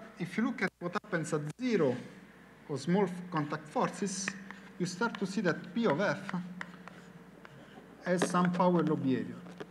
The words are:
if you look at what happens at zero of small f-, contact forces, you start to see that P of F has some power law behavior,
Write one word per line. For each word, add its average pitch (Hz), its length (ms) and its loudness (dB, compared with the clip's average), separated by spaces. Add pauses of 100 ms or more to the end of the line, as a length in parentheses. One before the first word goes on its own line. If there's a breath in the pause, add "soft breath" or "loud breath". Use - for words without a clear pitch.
(180)
if - 200 -6
you 220 80 4
look - 160 0
at 190 80 2 (100)
what 175 140 -4
happens 165 400 -2
at 151 80 2 (180)
zero 190 340 4 (760)
of 143 100 -2
small 185 240 4
f-, 175 80 2 (180)
contact 151 380 -2
forces, - 600 -2 (520 loud breath)
you 175 60 0
start 226 340 -2
to 196 80 0
see 214 140 -4
that - 340 0
P 233 100 4
of 151 140 4
F 180 340 0 (1700 loud breath)
has 180 240 4
some 180 240 4
power 180 300 6
law 151 120 2
behavior, 127 400 0 (360)